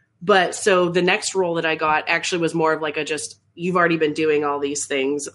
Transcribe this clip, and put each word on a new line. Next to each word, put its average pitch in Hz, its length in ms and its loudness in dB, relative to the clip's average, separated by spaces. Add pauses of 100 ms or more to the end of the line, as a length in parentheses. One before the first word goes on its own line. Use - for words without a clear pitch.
(220)
But 180 320 4
so 180 340 2
the 175 140 0
next 190 320 0
role 180 220 0
that 165 100 -2
I 160 80 2
got 156 340 0
actually 170 320 0
was 160 140 0
more 160 180 2
of, 151 80 -2
like, 151 160 -4
a 156 80 -4
just, 147 340 -8 (160)
"You've 180 220 -2
already 170 220 0
been 151 160 2
doing 151 300 0
all 143 140 -2
these 143 280 -6
things, 143 480 -2